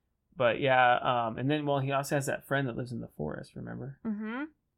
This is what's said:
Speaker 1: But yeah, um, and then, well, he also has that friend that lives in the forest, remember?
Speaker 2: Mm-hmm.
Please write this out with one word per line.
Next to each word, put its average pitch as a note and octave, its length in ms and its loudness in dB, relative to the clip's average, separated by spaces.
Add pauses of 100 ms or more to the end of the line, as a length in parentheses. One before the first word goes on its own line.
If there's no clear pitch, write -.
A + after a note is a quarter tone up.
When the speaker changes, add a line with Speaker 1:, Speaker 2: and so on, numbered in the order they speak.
(360)
Speaker 1:
But A#2+ 240 2
yeah, B2+ 380 6
um, A#2 400 0
and B2+ 120 0
then, D3+ 160 0
well, C#3+ 140 2
he C3+ 140 -2
also C#3+ 220 0
has C#3 100 0
that - 200 -4
friend C#3 220 0
that A2+ 80 -4
lives B2 160 -6
in A2+ 80 -6
the A2+ 80 -10
forest, - 480 -8
remember? B2 500 -12
Speaker 2:
Mm-hmm. A3 380 -6 (340)